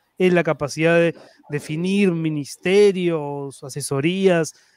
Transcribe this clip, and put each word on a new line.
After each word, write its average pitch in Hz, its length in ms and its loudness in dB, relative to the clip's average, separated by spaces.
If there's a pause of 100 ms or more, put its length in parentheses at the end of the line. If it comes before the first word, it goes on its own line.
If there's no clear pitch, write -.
(200)
él 180 180 4
la 170 80 2
capacidad 156 520 0
de 170 200 2 (340)
definir 175 600 -2
ministerios, 160 1500 -2
asesorías, 160 880 0 (240)